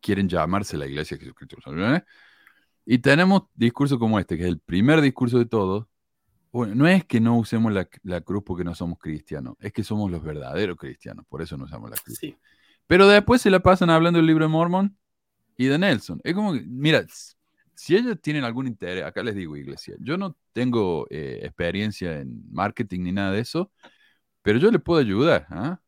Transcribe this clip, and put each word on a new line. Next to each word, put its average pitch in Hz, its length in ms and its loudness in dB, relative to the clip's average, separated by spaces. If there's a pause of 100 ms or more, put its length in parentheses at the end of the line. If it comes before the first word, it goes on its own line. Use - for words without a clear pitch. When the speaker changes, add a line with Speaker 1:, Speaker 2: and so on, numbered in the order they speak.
Speaker 1:
quieren 98 260 0
llamarse 87 480 -2
la 71 100 -8
iglesia 71 300 -8
de 67 80 -18
Jesucristo. - 320 -20 (180)
¿Eh? 113 300 0 (800)
Y 123 140 2
tenemos 175 460 4 (100)
discursos 131 440 0
como 110 220 2
este, 87 160 -4
que 82 60 -4
es 90 80 0
el 85 100 -2
primer 123 400 4
discurso 127 380 2
de 120 80 2
todos. 104 400 -2 (680)
Bueno, 113 220 -4
no 139 120 4
es 185 200 4
que 120 140 0
no 117 180 4
usemos 113 340 0
la, 92 160 -2 (140)
la 90 180 -6
cruz 98 240 -6
porque 90 200 -8
no 85 100 -6
somos 85 240 -8
cristianos, 76 600 -12
es 101 120 -12
que 113 100 -6
somos 104 280 -4
los 82 120 -8
verdaderos 78 540 -6
cristianos, 65 500 -18
por - 140 -14
eso 80 160 -10
no 67 80 -12
usamos 60 260 -16
la 110 60 -10
cruz. - 220 -12
Speaker 2:
Sí. - 180 -12 (500)
Speaker 1:
Pero 190 220 6
después 208 320 6
se - 80 2
la 185 120 6
pasan 180 280 4
hablando 170 300 4
del 160 80 6
libro 160 180 4
de 156 60 0
Mormón 180 480 0 (580)
y 123 100 0
de 139 120 2
Nelson. 147 440 -2
Es 165 120 -4
como 208 180 -2
que, 123 140 -4
mira, 135 320 0
s-, - 360 -8 (400)
si - 220 0
ellos 233 240 0
tienen 151 240 -4
algún 120 220 -6
interés, 92 380 -8
acá 87 180 -8
les 113 120 -6
digo, 82 220 -8
iglesia, 69 440 -16
yo 151 180 -6
no 196 180 -8 (160)
tengo, 107 560 0
eh, 69 340 -10
experiencia 87 800 -6
en 62 320 -14
marketing 95 520 -4
ni 90 80 -4
nada 98 200 -2
de 101 80 -2
eso, 165 320 -6 (680)
pero 104 160 2
yo 190 120 6
les 240 120 2
puedo 170 180 2
ayudar, 110 480 2
¿ah? 113 400 -8